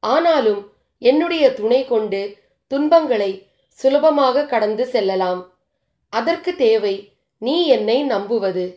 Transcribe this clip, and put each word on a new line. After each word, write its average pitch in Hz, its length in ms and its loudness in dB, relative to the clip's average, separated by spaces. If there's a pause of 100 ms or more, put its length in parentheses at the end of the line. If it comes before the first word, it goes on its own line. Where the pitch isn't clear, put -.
ஆனாலும் 247 600 2 (400)
என்னுடைய 311 500 2
துணை 233 320 0
கொண்டு 214 380 -2 (480)
துன்பங்களை 277 640 2 (460)
சுலபமாக 285 680 2
கடந்து 220 400 -2
செல்லலாம். 185 560 -2 (720)
அதற்கு 330 440 -4
தேவை 220 380 2 (480)
நீ 254 120 -2 (140)
என்னை 220 360 2
நம்புவது. 196 600 -2 (100)